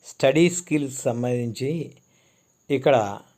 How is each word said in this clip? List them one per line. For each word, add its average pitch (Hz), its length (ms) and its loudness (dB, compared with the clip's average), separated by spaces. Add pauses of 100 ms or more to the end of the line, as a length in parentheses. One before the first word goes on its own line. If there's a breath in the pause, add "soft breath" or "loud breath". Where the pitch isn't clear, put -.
స్టడీ 147 420 4
స్కిల్స్ 147 520 -4
సంబంధించి 123 880 -4 (760)
ఇక్కడ 127 480 2 (200)